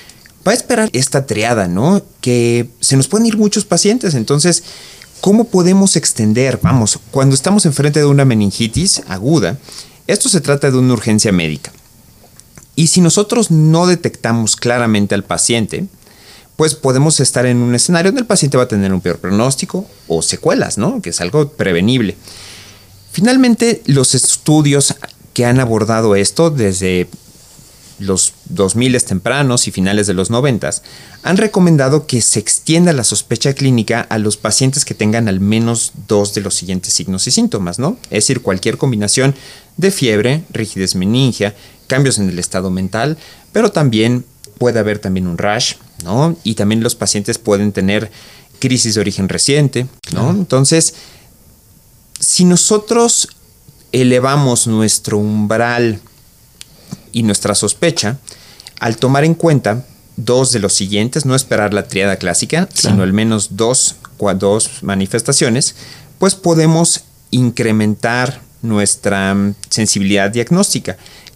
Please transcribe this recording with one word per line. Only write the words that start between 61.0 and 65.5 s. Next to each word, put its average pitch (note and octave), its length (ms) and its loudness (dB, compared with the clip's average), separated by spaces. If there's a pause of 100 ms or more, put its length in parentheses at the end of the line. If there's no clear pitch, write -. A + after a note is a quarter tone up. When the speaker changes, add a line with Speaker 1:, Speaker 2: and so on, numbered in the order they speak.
Speaker 1:
no C3 100 0
esperar G#2+ 380 0
la G2+ 160 -2
triada F#2+ 280 0
clásica, A2 500 -2
Speaker 2:
Claro. - 100 -12 (140)
Speaker 1:
sino F#2+ 140 4
al F#2+ 80 0
menos G#2+ 440 0
dos, A#2 380 0 (240)
cua-, G2 180 0
dos G2+ 460 -2
manifestaciones, A2 920 -2 (440)